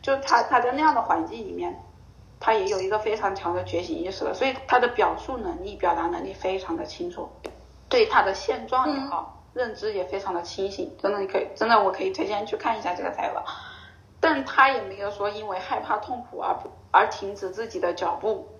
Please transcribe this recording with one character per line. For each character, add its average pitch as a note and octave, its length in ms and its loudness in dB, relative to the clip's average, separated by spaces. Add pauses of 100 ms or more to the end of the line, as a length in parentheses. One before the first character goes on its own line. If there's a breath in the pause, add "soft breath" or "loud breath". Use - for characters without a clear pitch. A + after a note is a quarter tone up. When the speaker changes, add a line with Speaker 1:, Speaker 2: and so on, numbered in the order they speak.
Speaker 1:
就 C4+ 160 2
她， B3 280 4
她 B3+ 160 4
在 B3 120 2
那 C#4 80 0
样 D#4 140 6
的 A3+ 80 2
环 E3 240 2
境 - 100 -10
里 G3 160 -8
面， - 260 -6 (600)
她 A3 140 4
也 F#3+ 140 2
有 G3 120 0
一 F#3+ 80 -2
个 G#3+ 100 2
非 G#3+ 160 0
常 F#3+ 220 0
强 F3 180 -2
的 F3+ 100 0
觉 F3 180 -2
醒 D#3+ 160 -4
意 F3+ 120 -2
识 - 140 -6
了， - 80 -2
所 C4 160 2
以 C4 80 -2 (100)
她 B3 120 6
的 A#3+ 100 6
表 F3+ 300 2
述 C4 180 -6
能 F3+ 260 -6
力、 G3+ 140 -10
表 E3+ 180 2
达 E3+ 120 -2
能 F3 180 -4
力 F#3+ 80 -8
非 F#3 260 -2
常 E3 160 -6
的 E3 120 -6
清 F3 240 -8
楚， - 180 -10 (640)
对 A4+ 160 6
她 A3+ 160 6
的 G3 100 2
现 - 340 -2
状 C4 240 2
也 C#4 100 -2
好， - 420 -6 (100)
Speaker 2:
嗯。 A#3+ 80 -6
Speaker 1:
认 A3 140 -2
知 G#3 180 -4
也 F#3 120 -2
非 G3 140 -4
常 G3 140 -6
的 E3+ 80 -2
清 F#3+ 300 -4
醒。 - 280 -8
真 G3 140 0
的， G3+ 80 -2
你 F#3+ 60 -2
可 F#3 120 0
以， - 160 -2
真 A3 140 0
的， A3+ 160 8
我 F#3+ 80 4
可 - 100 -4
以 F#3+ 100 2
推 - 140 -2
荐 G#3 200 -2
去 - 100 -4
看 A3+ 220 0
一 - 20 -8
下 F3+ 140 -2
这 F#3 80 -6
个 F3 80 -2
采 - 240 -2
访。 - 100 -4 (760 loud breath)
但 D4+ 260 4
她 C4+ 240 6
也 A#3+ 100 0
没 G3 160 -8
有 G3+ 140 -4
说 G3+ 180 -2
因 G#3+ 200 -6
为 F#3 100 -4
害 - 220 -4
怕 - 180 0
痛 - 320 -6
苦 - 100 -8
而 - 140 0
不， - 160 -8 (200)
而 F#3+ 200 8
停 G3+ 260 -6
止 F#3+ 140 -6
自 A3 180 -6
己 F#3+ 100 -8
的 F3 140 0
脚 E3 260 -2
步。 G3 300 -2 (120)